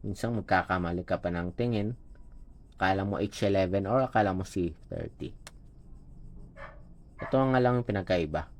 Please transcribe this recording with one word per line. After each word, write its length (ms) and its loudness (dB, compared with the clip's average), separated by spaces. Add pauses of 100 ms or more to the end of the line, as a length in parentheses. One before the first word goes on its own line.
Minsan 320 -2
magkakamali 720 0
ka 160 0
pa 80 0
ng 240 -2
tingin. 400 0 (800)
Akala 320 2
mo 160 0
H 240 0
eleven 400 4
or 160 4
akala 320 2
mo 80 -2
C 320 -2 (160)
thirty. 400 -8 (1900)
Ito 160 2
nga 240 4
lang 160 6
yung 80 -2
pinagkaiba. 720 0